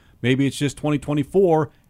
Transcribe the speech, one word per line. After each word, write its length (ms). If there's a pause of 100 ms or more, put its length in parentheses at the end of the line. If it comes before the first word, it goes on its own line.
(220)
maybe 240
it's 120
just 180
twenty 220
twenty-four 720 (180)